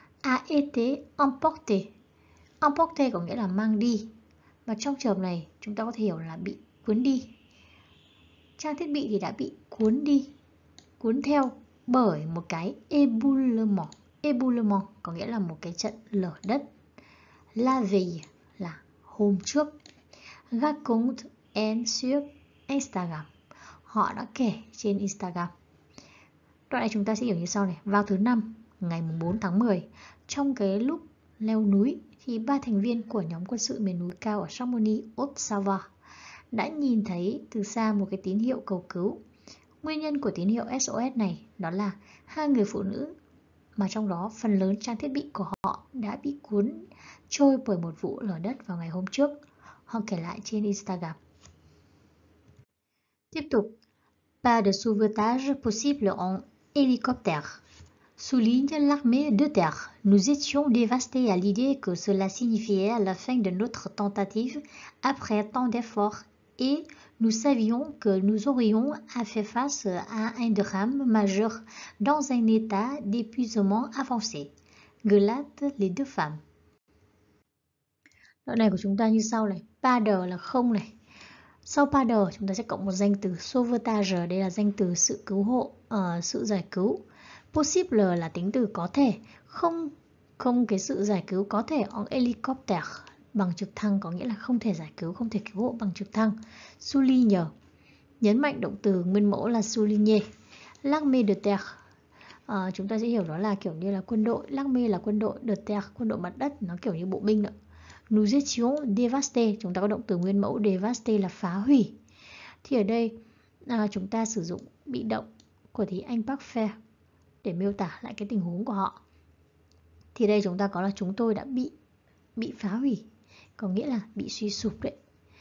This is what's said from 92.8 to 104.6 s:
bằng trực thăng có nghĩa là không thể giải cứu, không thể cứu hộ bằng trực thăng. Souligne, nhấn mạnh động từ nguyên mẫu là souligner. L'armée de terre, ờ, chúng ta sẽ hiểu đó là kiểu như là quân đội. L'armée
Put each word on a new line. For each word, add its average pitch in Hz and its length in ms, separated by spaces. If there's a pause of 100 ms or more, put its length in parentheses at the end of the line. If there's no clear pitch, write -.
bằng 180 220
trực - 200
thăng 202 240
có 180 120
nghĩa 175 140
là 226 100
không 247 240
thể 214 140
giải 156 240
cứu, 175 160
không 233 160
thể 208 120 (120)
cứu 202 100
hộ 247 160
bằng 196 160
trực - 180
thăng. 220 180 (480)
Souligne, 254 640 (760)
nhấn 220 180
mạnh 277 220
động - 200
từ 185 220
nguyên 202 280
mẫu - 160
là 226 140
souligner. 214 600 (600)
L'armée 277 440
de 196 60
terre, 202 300 (800)
ờ, 190 280
chúng 196 140
ta 220 120
sẽ 233 80
hiểu 233 160
đó 160 140
là 202 180
kiểu 196 180
như 175 180
là 190 100
quân 214 220
đội. 233 260
L'armée 269 380